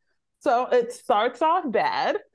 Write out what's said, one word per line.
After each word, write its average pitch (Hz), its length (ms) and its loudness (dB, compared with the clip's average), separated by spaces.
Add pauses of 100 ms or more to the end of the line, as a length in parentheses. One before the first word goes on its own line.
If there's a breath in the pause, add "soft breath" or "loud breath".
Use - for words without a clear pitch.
(400)
So 247 320 0
it 240 220 2
starts 233 480 -2
off 320 300 2
bad. 165 460 0 (180)